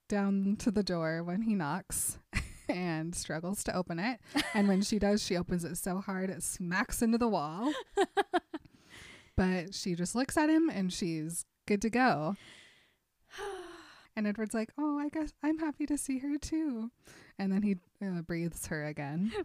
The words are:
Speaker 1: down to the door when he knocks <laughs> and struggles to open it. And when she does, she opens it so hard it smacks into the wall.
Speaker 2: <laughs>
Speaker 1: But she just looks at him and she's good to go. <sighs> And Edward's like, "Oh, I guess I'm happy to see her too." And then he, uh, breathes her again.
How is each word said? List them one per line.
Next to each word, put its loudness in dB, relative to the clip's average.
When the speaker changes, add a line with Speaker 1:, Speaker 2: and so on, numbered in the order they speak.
Speaker 1:
down 2
to 0
the 2
door 0
when -2
he 2
knocks -2
<laughs> -6
and -2
struggles -4
to -2
open -2
it. -2
And 6
when 6
she 0
does, 4
she 0
opens -2
it -6
so -2
hard -4
it -8
smacks -2
into 4
the 2
wall. 0
Speaker 2:
<laughs> 6
Speaker 1:
But 2
she -2
just -2
looks 0
at 6
him 6
and 0
she's -4
good 0
to 2
go. 2
<sighs> -8
And 0
Edward's -2
like, 0
"Oh, 2
I 0
guess -2
I'm 2
happy -2
to 2
see 0
her 0
too." -2
And 0
then 4
he, 2
uh, -2
breathes -4
her -4
again. -2